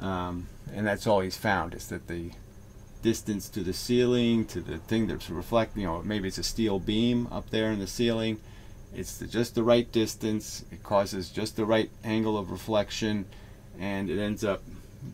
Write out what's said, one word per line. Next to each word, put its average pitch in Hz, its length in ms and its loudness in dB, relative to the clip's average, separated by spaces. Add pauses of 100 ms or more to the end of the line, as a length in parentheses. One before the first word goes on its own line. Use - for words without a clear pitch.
um, 90 480 -4 (240)
and 104 140 0
that's 101 200 2
all 104 140 6
he's 92 160 -2
found, 92 380 0
is - 140 -10
that 90 200 -8
the 85 220 -6 (760)
distance 107 420 0
to 101 140 -6
the 92 100 -2
ceiling, 120 720 4
to 90 160 -6
the 82 180 -6
thing 110 280 2
that's 85 240 -4
reflecting, 107 520 0
you 95 40 0
know, 85 160 -2
maybe 98 240 -2
it's 92 120 -4
a 87 40 -4
steel 101 380 2
beam 117 500 2
up 95 200 -8
there 110 200 2
in 107 80 0
the 95 80 -2
ceiling. 113 540 0 (520)
It's - 260 -8
the, 82 100 -8
just 113 260 0
the 117 80 4
right 120 300 6
distance. 107 800 0
It 85 100 -14
causes 98 480 2
just 107 240 -4
the 110 100 0
right 110 240 4 (140)
angle 110 340 2
of 92 140 -4
reflection, 104 760 0 (520)
and 98 320 -2
it 92 100 0
ends 104 240 -2
up 98 180 0 (520)